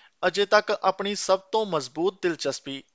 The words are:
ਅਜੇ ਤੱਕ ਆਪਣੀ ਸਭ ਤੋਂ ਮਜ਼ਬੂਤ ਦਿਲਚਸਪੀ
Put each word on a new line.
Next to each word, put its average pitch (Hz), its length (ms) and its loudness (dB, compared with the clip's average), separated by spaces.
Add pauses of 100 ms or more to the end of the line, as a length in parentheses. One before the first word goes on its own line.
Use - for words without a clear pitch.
(280)
ਅਜੇ 196 180 0
ਤੱਕ 208 260 4
ਆਪਣੀ 196 440 0
ਸਭ 190 240 2 (120)
ਤੋਂ 220 140 0
ਮਜ਼ਬੂਤ 165 560 -4
ਦਿਲਚਸਪੀ 139 600 -4 (120)